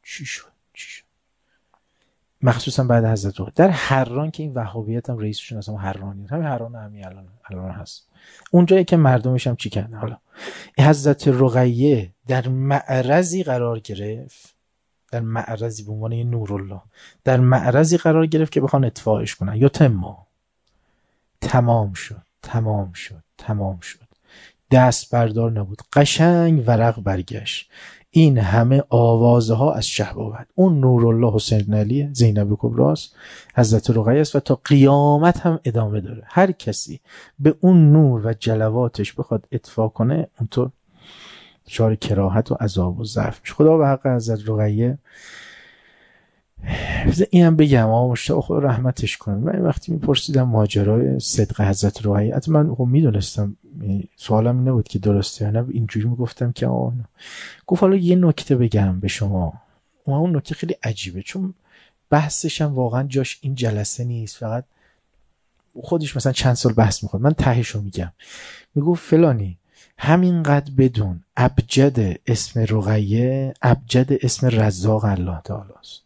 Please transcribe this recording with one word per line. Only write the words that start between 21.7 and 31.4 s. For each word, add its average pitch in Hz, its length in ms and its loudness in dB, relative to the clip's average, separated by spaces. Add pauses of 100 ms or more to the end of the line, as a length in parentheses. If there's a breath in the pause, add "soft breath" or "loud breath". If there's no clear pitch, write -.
شد، - 320 -16 (160)
تمام 107 500 -4
شد، 85 320 -20 (140)
تمام 98 420 -6
شد. - 220 -20 (720 soft breath)
دست 127 400 4
بردار 117 400 0
نبود. 104 300 -6 (120)
قشنگ 160 720 4
ورق 113 340 2
برگشت. 98 680 -6 (440 loud breath)
این 151 240 6
همه 117 520 2
آوازها 117 840 4
از - 140 -4
شهباوت. 110 680 -8
اون 175 240 4
نورالله 117 560 4
حسین 104 380 0